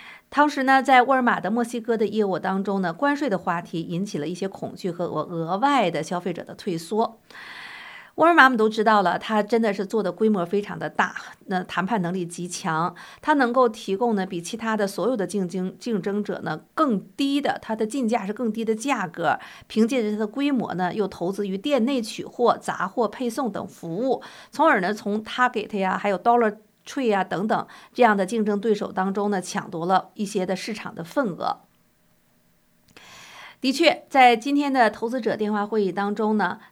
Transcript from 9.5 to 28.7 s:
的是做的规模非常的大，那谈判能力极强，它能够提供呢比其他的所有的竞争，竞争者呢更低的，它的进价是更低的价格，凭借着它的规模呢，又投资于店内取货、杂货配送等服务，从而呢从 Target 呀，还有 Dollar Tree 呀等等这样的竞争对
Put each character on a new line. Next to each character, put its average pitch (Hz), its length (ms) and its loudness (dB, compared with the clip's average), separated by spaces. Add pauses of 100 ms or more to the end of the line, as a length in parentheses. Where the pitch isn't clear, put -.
的 220 140 2
是 196 100 -4
做 208 200 -2
的 214 80 -2
规 220 180 2
模 185 160 2
非 202 160 -2
常 180 160 -8
的 156 100 -6
大， - 280 -2 (320)
那 180 160 -2
谈 180 200 -4
判 214 160 -2
能 170 140 -2
力 185 100 -4
极 175 240 -10
强， 175 460 -4 (300)
它 302 100 2
能 254 180 4
够 254 160 4
提 196 280 -4
供 233 180 0
呢 196 100 0
比 185 160 -6
其 170 160 -10
他 220 220 -2
的 208 80 0
所 196 240 -2
有 254 80 0
的 185 80 -2
竞 185 240 -2
争， 185 300 -6
竞 226 200 -2
争 202 240 -2
者 196 180 -6
呢 156 200 -6 (140)
更 254 260 0 (160)
低 277 240 0
的， 254 180 -2
它 220 160 -6
的 220 120 -2
进 240 200 -2
价 214 160 0
是 196 80 -6
更 220 220 -2
低 226 100 -4
的 214 120 0
价 220 320 -2
格， 160 320 0 (260)
凭 220 220 4
借 240 160 0
着 214 80 -2
它 208 60 -4
的 220 100 -2
规 277 240 0
模 220 240 -2
呢， 180 180 -2
又 202 140 -2
投 185 240 -4
资 202 160 -4
于 190 100 -4
店 262 280 0
内 269 140 0
取 - 240 -8
货、 - 320 2
杂 - 320 -4
货 220 200 -2
配 240 200 -4
送 233 240 -2
等 196 160 -8
服 180 400 -6
务， - 140 0 (300)
从 311 160 4
而 254 120 6
呢 180 140 0
从 214 300 -4
Target 247 560 -2
呀， 190 180 0
还 202 120 -2
有 185 100 0
Dollar 233 380 4 (280)
Tree 262 220 -4
呀 196 160 2
等 185 240 -4
等 202 180 0 (300)
这 247 80 4
样 214 120 6
的 190 120 0
竞 220 180 0
争 208 140 0
对 214 160 2